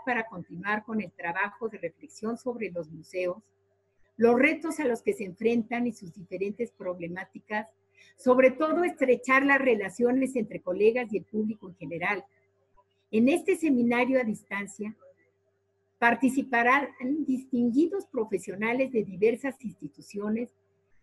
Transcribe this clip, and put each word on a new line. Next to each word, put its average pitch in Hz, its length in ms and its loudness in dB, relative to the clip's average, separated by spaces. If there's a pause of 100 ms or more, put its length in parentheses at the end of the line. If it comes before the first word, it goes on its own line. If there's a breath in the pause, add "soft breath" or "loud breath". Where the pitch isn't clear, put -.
para 226 220 -2
continuar 190 580 -8
con 220 160 -4
el 175 120 -8
trabajo 196 560 -6
de 208 100 -12
reflexión 175 580 -10
sobre 226 360 -8
los 170 180 -10
museos, 180 540 -6 (720)
los 233 200 6
retos 311 440 2
a 302 60 -2
los 233 160 0
que 208 100 0
se 208 100 -8
enfrentan 233 640 -2
y 233 60 -2
sus 180 200 -18
diferentes 196 600 -8
problemáticas, 185 960 -8 (480 soft breath)
sobre 254 340 6
todo 311 320 0
estrechar 269 640 2
las 277 140 4
relaciones 247 720 0
entre 214 260 -4
colegas 214 520 2
y 202 60 -2
el 165 80 -6
público 214 420 -6
en 175 80 -18
general. 180 480 -6 (880)
En 226 160 4
este 349 260 2
seminario 247 640 2
a 247 40 0
distancia 202 720 -8 (1040)
participarán 240 880 2 (360)
distinguidos 262 800 0
profesionales 220 840 -2
de 226 140 0
diversas 220 600 -2
instituciones, 208 840 -8 (520)